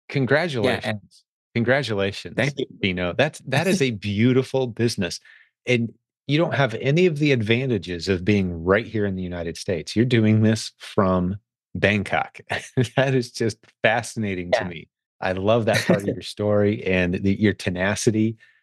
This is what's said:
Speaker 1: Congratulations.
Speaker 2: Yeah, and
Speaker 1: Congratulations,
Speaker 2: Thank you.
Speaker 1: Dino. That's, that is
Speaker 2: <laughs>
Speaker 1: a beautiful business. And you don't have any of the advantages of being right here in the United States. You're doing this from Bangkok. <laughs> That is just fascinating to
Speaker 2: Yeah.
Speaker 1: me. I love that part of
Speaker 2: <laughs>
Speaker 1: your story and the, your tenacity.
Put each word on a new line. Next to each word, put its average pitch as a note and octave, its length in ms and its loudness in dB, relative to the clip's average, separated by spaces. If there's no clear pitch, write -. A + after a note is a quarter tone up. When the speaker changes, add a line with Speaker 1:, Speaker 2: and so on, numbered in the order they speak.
Speaker 1:
Congratulations. C3 760 0
Speaker 2:
Yeah, A#2 60 -2
and G#2+ 100 -8
Speaker 1:
Congratulations, A2 800 0
Speaker 2:
Thank C3 220 -2
you. C3 80 -4
Speaker 1:
Dino. F2+ 320 0
That's, D3 280 -2
that D3 260 -2
is F3+ 160 0
Speaker 2:
<laughs> - 0 -
Speaker 1:
a C3 80 2
beautiful A#2+ 760 0
business. A2 540 -2
And A#2 260 0
you C#3+ 120 0
don't D#3 160 0
have A#2+ 200 0
any D3 320 2
of D#3+ 120 0
the D3 140 2
advantages A2 760 0
of F#2 160 0
being F#2 400 0
right G2 220 2
here G#2 180 -4
in F#2+ 120 -2
the F#2 60 -6
United F2 340 -6
States. E2 380 -6
You're A2 120 4
doing A2 360 4
this A2 360 0
from F#2 580 0
Bangkok. G2 680 0
<laughs> - 340 -2
That C3+ 180 2
is B2 160 -2
just A2+ 280 -4
fascinating G#2 680 -2
to A2+ 100 2
Speaker 2:
Yeah. F#2+ 60 -6
Speaker 1:
me. E2 200 -12
I F#2+ 120 -2
love G#2+ 340 2
that A2 180 2
part G#2 160 2
of G2+ 60 -6
Speaker 2:
<laughs> G2 80 -2
Speaker 1:
your F#2 80 -10
story G#2 640 0
and F#2 280 0
the, G2 240 0
your G2+ 140 4
tenacity. G#2+ 840 -2